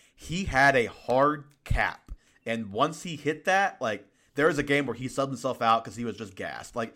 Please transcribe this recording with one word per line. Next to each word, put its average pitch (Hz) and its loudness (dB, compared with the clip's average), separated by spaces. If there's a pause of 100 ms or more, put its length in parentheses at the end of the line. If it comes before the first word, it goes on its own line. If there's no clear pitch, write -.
(160)
he 180 -6
had 135 6
a 117 4
hard 139 2 (220)
cap. - -2 (320)
And 113 -4
once 123 -2
he 170 -8
hit 151 -4
that, 190 0
like, 110 -4 (280)
there 143 4
was 156 0
a 143 0
game 143 2
where 120 -4
he 127 -8
subbed 135 -2
himself 127 -6
out 113 4
'cause 101 -14
he 120 -6
was 107 -6
just 98 -14
gassed. 76 -10
Like, 113 -6